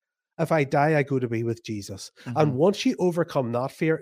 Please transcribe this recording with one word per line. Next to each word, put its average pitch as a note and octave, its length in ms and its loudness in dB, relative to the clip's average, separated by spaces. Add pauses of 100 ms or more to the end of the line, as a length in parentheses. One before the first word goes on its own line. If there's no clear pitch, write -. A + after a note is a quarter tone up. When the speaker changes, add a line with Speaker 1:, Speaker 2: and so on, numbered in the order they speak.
(400)
Speaker 1:
If E3 120 -2
I D#3+ 120 4
die, D3+ 340 2
I C#3+ 60 2
go C3+ 160 0
to B2 80 -2
be A2+ 160 -2
with A#2 200 -4
Jesus." G2+ 480 -10 (140)
And A#2+ 100 -8
Speaker 2:
Mm-hmm. D3+ 220 4
Speaker 1:
once F#3+ 300 2
you B3+ 100 2
overcome D#3+ 540 0
that A#2 200 -2
fear, D#3 300 -2